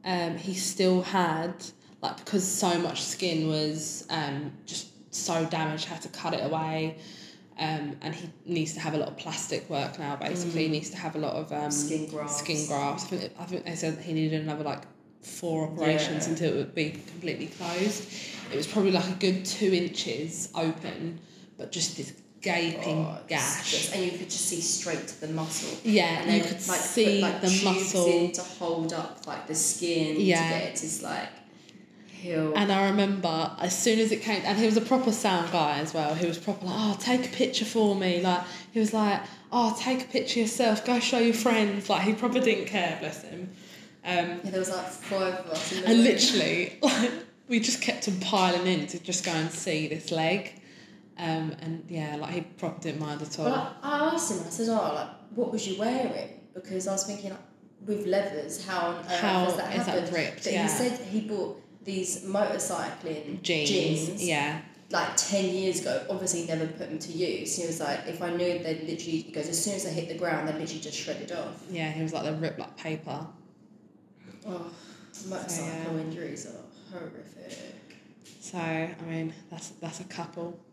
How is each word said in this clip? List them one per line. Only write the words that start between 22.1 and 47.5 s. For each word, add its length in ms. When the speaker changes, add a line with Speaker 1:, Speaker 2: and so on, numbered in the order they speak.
Speaker 1:
gaping 640
Speaker 2:
Oh, 180
it's 60
Speaker 1:
gash. 440
Speaker 2:
just, 240
and 80
you 120
could 140
just 160
see 140
straight 480
to 120
the 60
muscle. 560
Speaker 1:
Yeah, 400
Speaker 2:
And 100
Speaker 1:
you 100
Speaker 2:
they 60
Speaker 1:
could 100
Speaker 2:
would, 100
like, 120
Speaker 1:
see 400
Speaker 2:
put, 20
like, 180
Speaker 1:
the 80
Speaker 2:
tubes 160
Speaker 1:
muscle. 420
Speaker 2:
in 260
to 100
hold 500
up, 340
like, 220
the 80
skin 640
Speaker 1:
Yeah. 240
Speaker 2:
to 40
get 20
it 140
to, 280
like, 240
heal. 500
Speaker 1:
And 160
I 160
remember 720
as 160
soon 240
as 120
it 100
came, 220
and 140
he 80
was 100
a 40
proper 320
sound 400
guy 260
as 160
well. 220
He 100
was 120
proper 280
like, 100
"Oh, 220
take 280
a 20
picture 360
for 300
me." 260
Like, 220
he 80
was 120
like, 280
"Oh, 280
take 220
a 40
picture 340
yourself. 440
Go 140
show 220
your 140
friends." 540
Like, 140
he 120
proper 260
didn't 260
care, 340
bless 220
him. 280
Um, 380
Speaker 2:
Yeah, 80
there 100
was, 100
like, 200
five 440
of 160
us 220
in 100
the 40
Speaker 1:
and 120
Speaker 2:
room. 80
Speaker 1:
literally, 720
<laughs> 40
like, 300
we 120